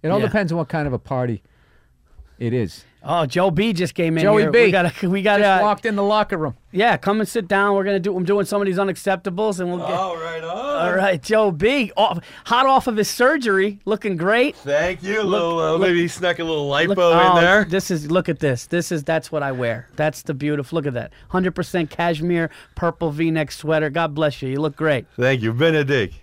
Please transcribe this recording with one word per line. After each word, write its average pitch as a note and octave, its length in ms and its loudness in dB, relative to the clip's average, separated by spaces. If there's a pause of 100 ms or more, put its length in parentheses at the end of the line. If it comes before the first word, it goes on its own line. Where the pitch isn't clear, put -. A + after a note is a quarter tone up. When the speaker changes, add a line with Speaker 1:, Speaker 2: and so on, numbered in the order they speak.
Speaker 1:
It D#3 80 -2
all F#3+ 100 2
Speaker 2:
Yeah. A3 60 0
Speaker 1:
depends G3+ 260 0
on E3+ 60 -2
what D#3+ 120 -4
kind D3+ 180 -2
of C3 60 -4
a A#2+ 60 -4
party B2 440 -4 (960)
it A#2 140 -2
is. A2+ 300 -4 (200)
Speaker 2:
Oh, D#3+ 220 0
Joe F3 260 0
B G3+ 220 0
just F3 220 -4
came E3 220 0
in D#3+ 60 0
Speaker 1:
Joey G#3 200 4
Speaker 2:
here. - 80 0
Speaker 1:
B A#3 140 6
Speaker 2:
We F#3+ 60 4
gotta, F3 380 0
we G3 120 0
gotta, G#3 220 4
Speaker 1:
just F#3+ 200 4
walked G#3 220 0
in G#3+ 100 -2
the G3+ 80 0
locker G#3 340 0
room. D3+ 180 -4 (160)
Speaker 2:
yeah, G3+ 260 2
come G#3 220 0
and G#3 100 -2
sit G#3 180 -4
down. G3+ 280 2
We're G3 80 0
gonna G3 160 0
do, F#3 160 -2
I'm F#3 100 -2
doing G3+ 200 2
some G3+ 160 -2
of G3+ 60 0
these F3+ 100 0
unacceptables, G3 840 -2
and F3+ 100 -4
we'll F3 100 -4
get - 120 -6
Speaker 3:
All F3+ 260 -4
right, E3 260 -8
on. E3 60 -8 (400)
Speaker 2:
all F3 40 0
right, F#3 300 0
Joe G#3+ 280 2
B, G#3 460 0
off, G3+ 220 2 (260)
hot B3 220 2
off C4+ 180 4
of A3 120 -2
his G3+ 120 0
surgery, G#3+ 760 2
looking G3+ 320 -4
great. A3+ 400 2
Speaker 3:
Thank D#3 460 -2
you. G#3 180 -2
A - 20 -2
Speaker 2:
Look, F#3 80 0
Speaker 3:
little, E3+ 280 0
uh, D#3+ 140 0
Speaker 2:
look, E3 80 2
Speaker 3:
maybe F3+ 200 4
he F3 80 0
snuck F3 300 -2
a E3+ 40 -4
little D3+ 260 -2
lipo D3+ 200 2
Speaker 2:
look, G3 80 0
Speaker 3:
in F3 340 6
Speaker 2:
oh, E3+ 100 6
Speaker 3:
there. F#3+ 240 6
Speaker 2:
this F#3 240 -4
is, D3+ 220 -2
look F3+ 180 2
at D#3 100 -2
this. C3+ 280 -2
This E3+ 240 -4
is, D#3 120 -4
that's D#3+ 280 -4
what D3+ 100 -4
I C#3 120 -4
wear. A#2+ 420 -4
That's D3+ 260 -2
the D#3+ 140 -6
beautiful, C#3+ 400 -4
look D3+ 100 -4
at C#3 80 -4
that. A#2 200 -8 (160)
Hundred F3+ 260 -2
percent E3+ 340 -4
cashmere, E3+ 600 -2 (260)
purple E3+ 360 -2
V-neck D#3+ 400 -2
sweater. D#3 380 -2
God D#3 240 -4
bless D3+ 300 -2
you. C3+ 60 -6
You C3+ 100 -4
look D3+ 160 -4
great. D3 400 -2
Speaker 3:
Thank B2+ 260 2
you. A2+ 120 0
Benedict. C#3 680 2